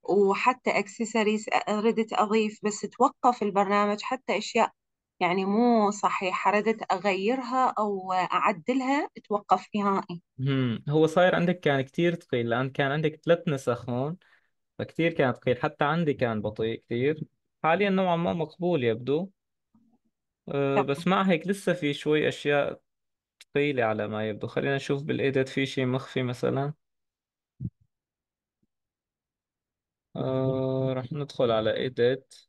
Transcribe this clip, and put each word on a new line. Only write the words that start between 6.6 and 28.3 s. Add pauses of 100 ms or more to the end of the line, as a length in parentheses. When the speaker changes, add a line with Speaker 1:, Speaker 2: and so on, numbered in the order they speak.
Speaker 1:
أغيرها
أو
أعدلها، (200)
توقف
نهائي. (160)
Speaker 2:
مم.
هو
صاير
عندك
كان
كتير
ثقيل،
لأن
كان
عندك (100)
ثلاث
نسخ
هون، (600)
فكتير
كان
ثقيل،
حتى
عندي
كان
بطيء
كتير. (400)
حاليًا
نوعًا
ما
مقبول
يبدو. (1200)
أه،
Speaker 1:
تمام.
Speaker 2:
بس
مع
هيك
لسه
في
شوي
أشياء (720)
ثقيلة
على
ما
يبدو.
خلينا
نشوف
بالإيديت
في
شي
مخفي
مثلًا. (3500)